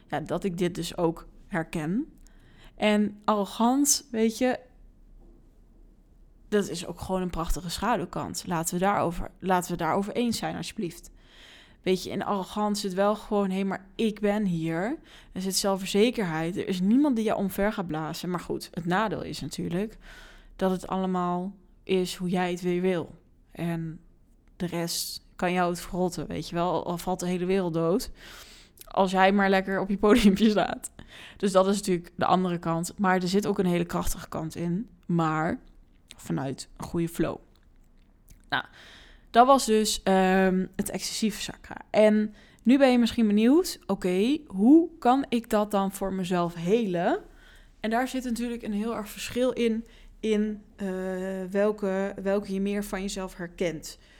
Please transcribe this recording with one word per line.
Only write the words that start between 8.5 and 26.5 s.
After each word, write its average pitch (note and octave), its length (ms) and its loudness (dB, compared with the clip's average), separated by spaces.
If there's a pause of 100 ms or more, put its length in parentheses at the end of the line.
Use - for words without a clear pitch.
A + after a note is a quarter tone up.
we F3+ 60 -2
daarover, F3+ 600 -2
laten F3+ 320 0
we E3+ 60 -4
daarover F#3 360 -2
eens A#3 240 -2
zijn, D#3+ 180 -6
alsjeblieft. - 560 -10 (720)
Weet F#3 200 0
je, - 60 -10
in A#2 140 -4
arrogant G#3 540 -2
zit G3+ 160 -4
wel G3+ 220 2
gewoon, G3+ 340 -2
"Hé, F#3+ 140 -2
maar F#3+ 320 -6
ik G#3+ 240 0
ben G#3 260 0
hier." E3+ 520 -2 (340)
Er F#3 100 -8
zit F#3+ 140 -4
zelfverzekerheid. F#3+ 1000 0
Er - 100 -6
is F#3 120 -2
niemand B3 360 4
die A3 100 0
jou G#3+ 120 0
omver G3 360 -2
gaat F#3 140 -6
blazen. D#3 420 -6
Maar F3+ 100 -2
goed, - 320 -8
het E3 140 -8
nadeel F#3 360 -2
is D3+ 200 -10
natuurlijk F3 560 -6 (580)
dat F#3+ 160 0
het F#3 160 -6
allemaal F#3 680 -2 (280)
is F#3 320 0
hoe F3+ 140 -6
jij F3+ 220 0
het F3 100 -6
weer F3+ 200 -2
wil. F3+ 340 -2 (360)
En E3 480 -6 (560)
de F3+ 100 -6
rest E3+ 600 -6 (100)
kan F3+ 180 0
jou F3+ 160 2
het F3 120 -4
verrotten, F3+ 460 -4
weet E3+ 220 -8
je E3+ 60 -8